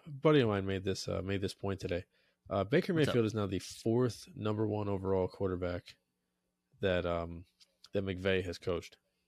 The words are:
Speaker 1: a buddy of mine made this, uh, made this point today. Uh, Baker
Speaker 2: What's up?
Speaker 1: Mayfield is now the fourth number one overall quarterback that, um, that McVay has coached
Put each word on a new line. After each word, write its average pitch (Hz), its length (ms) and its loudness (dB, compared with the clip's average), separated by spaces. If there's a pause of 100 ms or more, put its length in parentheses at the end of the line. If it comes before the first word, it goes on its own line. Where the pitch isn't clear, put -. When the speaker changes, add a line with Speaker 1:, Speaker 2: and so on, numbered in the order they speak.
Speaker 1:
a - 40 -16
buddy 151 320 6
of 113 80 4
mine 98 160 0
made 95 180 -2
this, 95 240 -2
uh, 90 160 -2
made 98 180 -2
this 95 120 -4
point 98 260 -4
today. 90 240 -2 (460)
Uh, 98 160 2
Baker 165 280 0
Speaker 2:
What's 156 140 4
up? 120 80 0
Speaker 1:
Mayfield 117 100 4
is 107 80 0
now 104 140 0
the 95 120 -2
fourth 117 640 -2 (100)
number 107 320 -2
one 104 220 -2
overall 95 380 0
quarterback 90 680 -4 (840)
that, 90 240 2
um, 85 400 -4 (480)
that 101 120 0
McVay 95 400 0
has 87 120 -6
coached - 400 -6 (300)